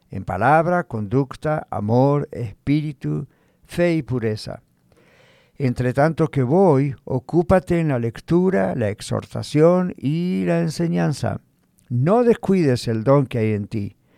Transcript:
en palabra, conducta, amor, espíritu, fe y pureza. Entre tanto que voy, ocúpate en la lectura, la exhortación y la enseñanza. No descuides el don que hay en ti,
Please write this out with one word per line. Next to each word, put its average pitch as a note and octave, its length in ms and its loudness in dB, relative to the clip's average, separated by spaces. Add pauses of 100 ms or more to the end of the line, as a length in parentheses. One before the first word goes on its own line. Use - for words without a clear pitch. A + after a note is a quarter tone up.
en F#2+ 160 -10
palabra, D#3 600 0
conducta, B2+ 840 -4
amor, B2 600 0
espíritu, D3 960 -4 (380)
fe F3 320 0
y D3+ 60 -2
pureza. A2+ 600 -6 (920)
Entre B2 360 -2
tanto D#3 360 2
que C3+ 160 0
voy, C#3+ 580 2
ocúpate F3 800 0
en D#3+ 80 0
la C3 100 0
lectura, F3+ 800 0
la A2+ 120 0
exhortación D3 1080 0
y F3 500 -2
la E3+ 140 0
enseñanza. E3 800 -2 (480)
No E3 340 2
descuides F#3 640 2
el A2+ 160 -2
don C3+ 240 4
que B2 120 -6
hay A2 140 0
en G#2 140 -2
ti, G2+ 300 -8 (220)